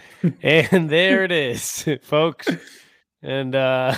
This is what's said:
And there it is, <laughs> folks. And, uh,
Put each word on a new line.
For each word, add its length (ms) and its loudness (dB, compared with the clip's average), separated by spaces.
And 460 2
there 340 2
it 80 -2
is, 640 -4
<laughs> 60 -10
folks. 460 -2
And, 340 -6
uh, 420 0